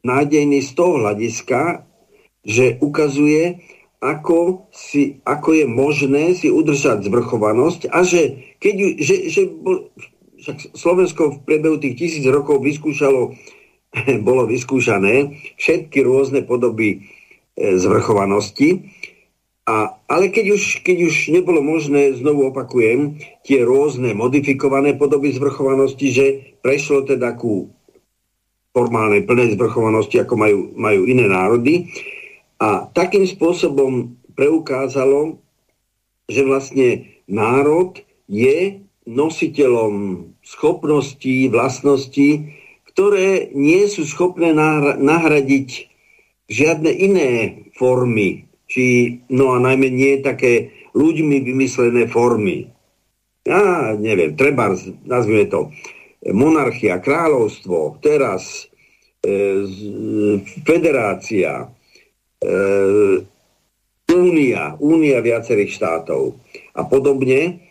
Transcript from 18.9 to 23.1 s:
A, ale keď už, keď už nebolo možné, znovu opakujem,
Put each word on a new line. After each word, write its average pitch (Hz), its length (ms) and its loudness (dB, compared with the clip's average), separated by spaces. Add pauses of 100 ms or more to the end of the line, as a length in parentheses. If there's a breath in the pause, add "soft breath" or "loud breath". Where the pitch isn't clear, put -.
A, 107 320 -2 (160)
ale 180 160 2
keď 202 320 0
už, - 240 -4
keď 180 140 2 (100)
už 151 80 -2 (160)
nebolo 175 320 2
možné, 143 560 0
znovu 139 320 0
opakujem, 131 720 -2 (240 loud breath)